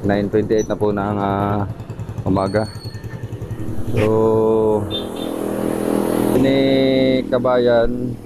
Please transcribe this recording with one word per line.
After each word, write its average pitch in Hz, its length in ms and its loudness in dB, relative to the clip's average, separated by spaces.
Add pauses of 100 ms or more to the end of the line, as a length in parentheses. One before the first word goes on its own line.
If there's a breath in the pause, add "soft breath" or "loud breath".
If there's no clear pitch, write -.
Nine 101 240 0
twenty-eight 107 400 2
na 92 80 -4
po 104 160 0
ng, 101 240 -2
ah, 101 480 0 (560)
umaga. 98 480 0 (1200)
So, 107 160 2 (2250)
ini 135 160 4 (720)
kabayan 123 880 2 (100)